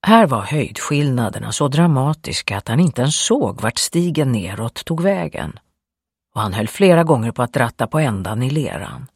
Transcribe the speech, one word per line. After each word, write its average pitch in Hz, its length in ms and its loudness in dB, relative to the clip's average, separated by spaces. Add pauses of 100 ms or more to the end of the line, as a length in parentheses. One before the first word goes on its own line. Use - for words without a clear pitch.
Här 220 200 8
var 120 160 0
höjdskillnaderna 123 1080 -2
så 147 160 0
dramatiska 143 880 0
att - 120 -8
han 117 120 2
inte 147 220 2
ens 147 140 0
såg 160 440 -2
vart - 180 -2
stigen 156 540 0
neråt 107 520 -6
tog 165 180 -4
vägen, 92 560 -4 (760)
och 107 60 -4
han 104 120 -2
höll 107 160 -2
flera 175 360 4
gånger 120 280 2
på 127 100 -2
att 120 140 -2
ratta 117 300 0
på 156 120 -2
ändan 110 440 -2
i 131 80 0
leran. 135 640 -6